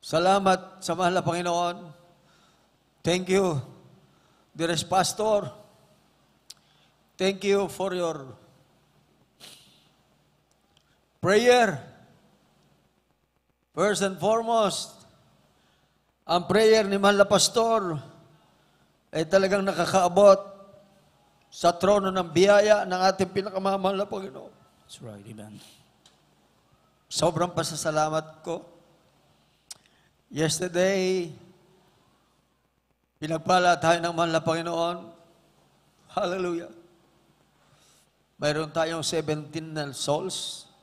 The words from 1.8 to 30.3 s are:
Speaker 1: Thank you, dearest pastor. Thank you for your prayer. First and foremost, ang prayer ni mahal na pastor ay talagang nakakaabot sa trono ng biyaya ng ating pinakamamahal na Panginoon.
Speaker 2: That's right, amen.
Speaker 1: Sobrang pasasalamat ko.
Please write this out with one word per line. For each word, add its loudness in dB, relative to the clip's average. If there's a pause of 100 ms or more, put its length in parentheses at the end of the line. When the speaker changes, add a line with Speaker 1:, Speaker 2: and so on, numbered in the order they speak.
Speaker 1:
Thank -2
you, 2 (960)
dearest -4
pastor. 0 (1700)
Thank -2
you 0
for -6
your -6 (3000)
prayer. 4 (1900)
First 0
and -2
foremost, -2 (1200)
ang -2
prayer 6
ni 0
mahal 4
na 6
pastor 0 (1120)
ay -4
talagang 2
nakakaabot 4 (1000)
sa 0
trono 2
ng -2
biyaya 6
ng -4
ating -2
pinakamamahal -4
na -2
Panginoon. -14 (320)
Speaker 2:
That's -20
right, -18
amen. -18 (1500)
Speaker 1:
Sobrang -2
pasasalamat -4
ko. -8 (1700)